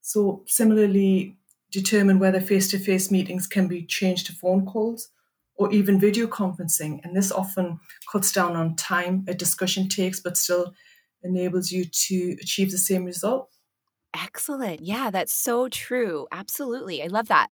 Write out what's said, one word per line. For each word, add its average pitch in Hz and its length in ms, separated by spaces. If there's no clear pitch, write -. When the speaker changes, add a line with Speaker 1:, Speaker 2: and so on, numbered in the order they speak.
Speaker 1:
So 196 460
similarly, 202 920
determine 196 480
whether 190 220
face-to-face 190 720
meetings 185 340
can 185 220
be 175 160
changed 185 420
to 165 60
phone 185 340
calls 220 440
or 202 180
even 196 280
video 214 260
conferencing. 170 800
And 175 100
this 190 160
often 180 480
cuts 196 220
down 175 240
on 165 180
time 180 540
a 185 60
discussion 190 540
takes, 190 300
but 175 180
still 180 380
enables 180 480
you 180 140
to 180 580
achieve 190 300
the 185 60
same 185 260
result. 202 460
Speaker 2:
Excellent. 185 680
Yeah, 214 300
that's 185 220
so 247 360
true. 202 640
Absolutely. 190 720
I - 20
love 214 220
that. 156 200